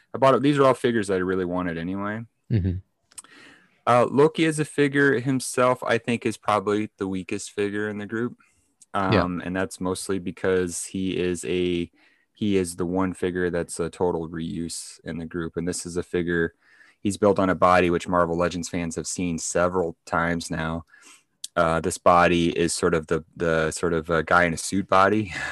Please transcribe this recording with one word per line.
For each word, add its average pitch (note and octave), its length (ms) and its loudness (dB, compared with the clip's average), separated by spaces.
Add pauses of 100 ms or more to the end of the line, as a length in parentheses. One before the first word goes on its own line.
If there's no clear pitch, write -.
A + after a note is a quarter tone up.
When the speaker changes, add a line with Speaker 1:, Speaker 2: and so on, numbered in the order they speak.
(120)
Speaker 1:
I A2+ 60 -10
bought C3+ 160 6
it. B2 80 2
These C#3+ 160 2
are C#3 80 4
all C3 80 6
figures A#2 360 0
that F#2+ 80 2
I - 0 -
really F#2 280 0
wanted F2 320 -4
anyway. G2 440 -6 (300)
Speaker 2:
Mm-hmm. F#2 260 0 (1080)
Speaker 1:
Uh, A#2+ 240 6
Loki D#3 360 4
as D#3 140 -2
a D3 60 0
figure C#3 540 2
himself, B2+ 640 0
I A#2 160 2
think, A#2 260 -4
is A2 100 0
probably G#2 600 0
the G2 100 -4
weakest F#2+ 440 -8
figure G#2 380 -4
in G#2 100 -8
the G2+ 80 -10
group. A2+ 300 -6 (580)
Speaker 2:
Yeah. F#2+ 260 2
Speaker 1:
Um, F2+ 240 -4
and F2+ 100 -6
that's F#2+ 240 -4
mostly F#2 380 -4
because F#2 680 -2
he F#2+ 320 -4
is F2+ 300 -2
a, F2+ 460 -2 (420)
he G2+ 240 0
is F2 180 -2
the F2+ 120 -4
one F#2 260 -2
figure F2+ 380 -2
that's E2+ 280 -6
a E2 120 -4
total E2+ 360 -2
reuse E2 760 -8
in E2 160 -8
the E2 80 -10
group. E2 300 -6
And E2+ 100 -4
this - 180 -6
is F2 100 -10
a F2 60 -2
figure, E2+ 540 0 (460)
he's G2 160 -2
built G2+ 200 4
on F#2+ 140 2
a E2+ 40 2
body F2+ 360 4
which F2 160 -2
Marvel F2 280 2
Legends F2 320 -2
fans E2+ 280 -4
have D#2+ 100 -6
seen F2 320 -4
several F2 580 0 (120)
times E2+ 420 -2
now. E2 360 -6 (720)
Uh, E2 260 2
this F2 160 -2
body F2 600 4
is E2 160 0
sort F2 200 0
of D#2+ 140 -2
the, D#2+ 140 -2 (140)
the D#2+ 360 0
sort E2+ 200 -2
of D#2+ 180 -2
a D#2+ 140 2
guy F2 220 4
in E2+ 80 0
a - 40 -6
suit F#2+ 300 -4
body. F#2+ 460 4 (180)